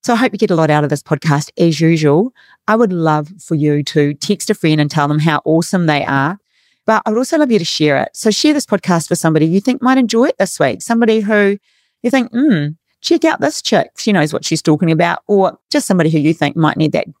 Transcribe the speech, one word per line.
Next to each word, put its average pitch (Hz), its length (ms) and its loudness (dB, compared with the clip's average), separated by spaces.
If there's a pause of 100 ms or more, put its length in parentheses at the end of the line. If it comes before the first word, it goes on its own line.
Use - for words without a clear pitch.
So 240 100 0
I - 20 2
hope 247 160 0
you - 80 -8
get 208 120 0
a 175 40 2
lot 160 140 2
out 151 160 2
of 139 40 -4
this 143 140 -4
podcast 147 540 -2
as 165 240 0
usual. 160 520 2 (340)
I 214 100 2
would 226 160 2
love 156 360 -2 (120)
for - 140 -6
you 147 280 0
to 147 300 0
text - 360 -6
a 214 40 0
friend 156 260 0
and 147 100 0
tell 147 200 0
them 151 100 0
how 151 240 0
awesome 170 420 0
they 147 200 0
are. 143 340 -2 (460)
But 226 200 2
I - 40 -4
would 214 80 0
also 262 200 -2
love 294 140 2
you 214 80 2
to 165 60 -4
share 151 320 0
it. - 160 -2
So - 180 -2
share 302 220 2
this 285 120 -2
podcast 175 440 -2
with 175 100 -2
somebody 160 260 2
you 170 140 2
think 240 220 -4
might 262 160 2
enjoy 233 300 2
it - 100 -4
this 190 200 -4
week. 135 240 -2
Somebody 226 380 0
who 202 380 0 (460)
you 240 60 0
think, 254 220 0
"Hmm, 226 360 0 (340)
check - 240 0
out 311 160 0
this 302 200 -4
chick. - 360 0
She 214 160 -2
knows 151 180 0
what - 140 -6
she's 165 160 -2
talking 160 300 2
about." 170 360 -2
Or 196 320 0 (100)
just - 180 -2
somebody 170 220 2
who 156 100 2
you 151 140 2
think 143 220 -2
might 156 220 0
need 151 160 0
that - 140 -2 (120)